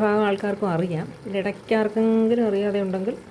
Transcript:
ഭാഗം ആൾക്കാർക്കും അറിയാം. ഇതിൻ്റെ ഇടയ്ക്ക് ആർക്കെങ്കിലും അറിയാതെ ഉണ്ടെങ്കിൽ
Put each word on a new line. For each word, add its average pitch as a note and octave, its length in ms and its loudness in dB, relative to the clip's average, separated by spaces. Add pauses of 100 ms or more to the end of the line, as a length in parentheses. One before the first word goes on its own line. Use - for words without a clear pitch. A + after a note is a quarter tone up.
ഭാഗം G#3 240 2
ആൾക്കാർക്കും G3+ 480 -2
അറിയാം. E3 300 -2 (140)
ഇതിൻ്റെ G3 220 -4
ഇടയ്ക്ക് G3+ 380 -4
ആർക്കെങ്കിലും A3+ 680 2
അറിയാതെ G3+ 380 0
ഉണ്ടെങ്കിൽ F#3+ 280 -2 (160)